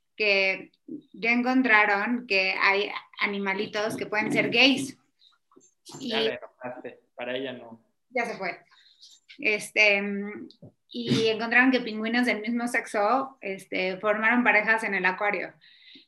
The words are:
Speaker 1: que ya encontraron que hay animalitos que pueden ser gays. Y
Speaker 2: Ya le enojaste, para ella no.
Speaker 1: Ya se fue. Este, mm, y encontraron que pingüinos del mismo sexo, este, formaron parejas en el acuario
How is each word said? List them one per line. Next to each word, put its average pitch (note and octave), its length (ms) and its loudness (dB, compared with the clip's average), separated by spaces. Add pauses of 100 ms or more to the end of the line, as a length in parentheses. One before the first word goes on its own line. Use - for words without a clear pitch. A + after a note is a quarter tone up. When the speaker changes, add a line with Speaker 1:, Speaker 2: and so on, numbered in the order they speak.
(160)
Speaker 1:
que G3 560 0 (400)
ya A3 180 -2
encontraron A#3 960 2
que F#3+ 320 0
hay G3 320 2 (300)
animalitos G3+ 760 -4
que G3 100 -6
pueden G#3+ 260 -2
ser G#3+ 180 0
gays. A#3+ 480 2 (1000)
Y A#3+ 100 -6
Speaker 2:
Ya D3 100 0
le D3 140 0
enojaste, - 680 -14 (140)
para B2 220 -6
ella C3+ 160 -6
no. A#2 280 -16 (300)
Speaker 1:
Ya A#3+ 160 -2
se G#3 100 -8
fue. F3 220 -8 (800)
Este, G#3 640 2
mm, G3+ 460 -6 (400)
y A3+ 400 0
encontraron A#3 420 4
que B3 100 4
pingüinos A3+ 460 -2
del G#3 140 0
mismo A#3 260 -4
sexo, A#3 720 0
este, F#3+ 580 -4
formaron A3 440 2
parejas A3 400 4
en G3+ 120 -2
el F#3 100 -2
acuario F#3 500 -2 (540)